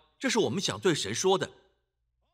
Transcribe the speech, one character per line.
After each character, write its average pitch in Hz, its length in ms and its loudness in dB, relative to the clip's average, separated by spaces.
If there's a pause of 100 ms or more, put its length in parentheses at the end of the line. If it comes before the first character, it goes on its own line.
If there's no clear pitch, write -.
(180)
这 277 100 -2
是 240 120 0
我 135 100 2
们 170 100 -2
想 104 180 -4
对 160 160 2
神 104 200 -4
说 185 240 2
的。 - 120 -6 (840)